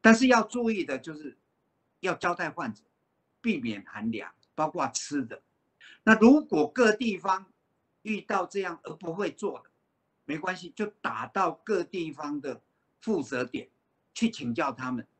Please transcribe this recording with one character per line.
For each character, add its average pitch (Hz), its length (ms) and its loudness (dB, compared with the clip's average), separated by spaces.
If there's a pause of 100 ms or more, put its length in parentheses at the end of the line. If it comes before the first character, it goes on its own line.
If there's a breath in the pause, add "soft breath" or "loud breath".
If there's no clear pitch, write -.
但 226 120 10
是 247 120 4
要 240 160 6
注 233 280 -2
意 190 140 -2
的 131 140 -6
就 156 160 -12
是 151 240 -16 (600)
要 180 140 -2
交 175 200 -2
代 170 160 -4
患 131 220 -6
者， - 100 -16 (580)
避 208 200 0
免 107 260 -6
寒 107 240 -6
凉， 95 200 -8 (240)
包 156 140 -2
括 151 200 -4
吃 - 340 -6
的。 110 200 -12 (600 loud breath)
那 220 160 8
如 262 260 8
果 151 240 2
各 226 240 4
地 214 240 -2
方 190 300 -2 (560)
遇 208 180 -4
到 190 260 -2
这 202 140 -6
样 175 240 -6
而 160 100 -12
不 165 180 -8
会 185 180 -4
做 - 300 -8
的， - 100 -20 (540)
没 151 140 -6
关 185 180 -4
系， 170 180 -16
就 214 120 -4
打 117 400 -8
到 - 360 -2
各 190 220 -2
地 165 260 -6
方 143 300 -8
的 131 220 -10 (400)
负 202 180 -2
责 123 240 -4
点 - 240 -10 (460)
去 226 160 0
请 120 240 -6
教 143 180 -2
他 127 180 -8
们。 120 160 -6 (140)